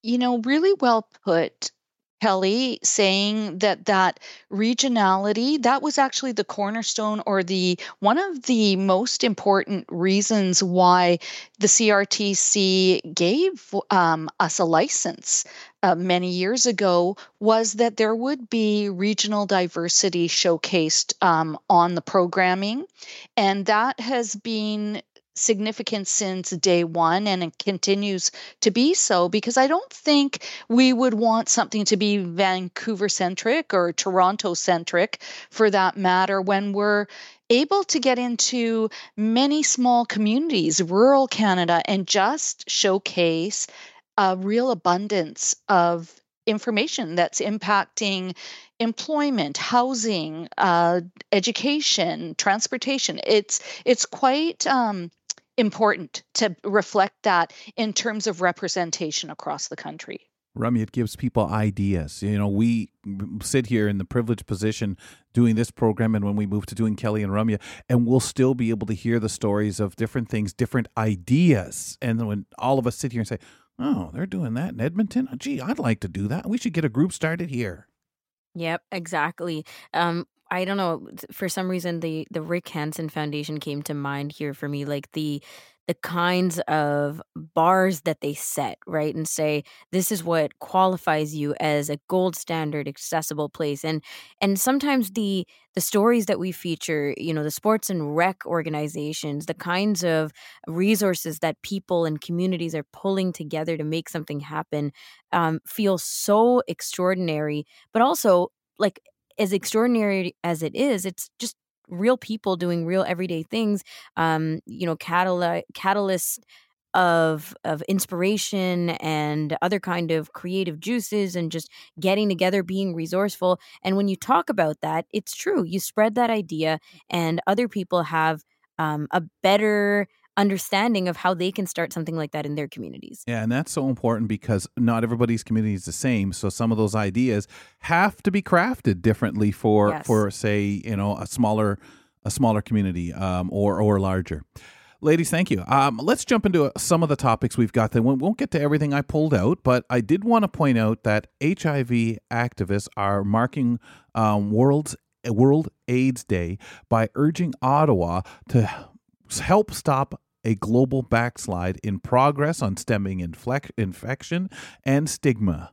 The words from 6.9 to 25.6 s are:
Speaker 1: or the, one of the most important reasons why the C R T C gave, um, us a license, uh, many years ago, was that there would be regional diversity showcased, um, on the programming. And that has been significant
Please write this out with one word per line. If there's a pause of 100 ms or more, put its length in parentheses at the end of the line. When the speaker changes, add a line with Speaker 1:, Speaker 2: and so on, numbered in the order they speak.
Speaker 1:
or
the, (200)
one
of
the
most
important
reasons
why (400)
the
C
R
T
C (140)
gave, (160)
um, (100)
us
a
license, (360)
uh,
many
years
ago, (220)
was
that
there
would
be
regional
diversity
showcased, (100)
um, (140)
on
the
programming. (500)
And
that
has
been (320)
significant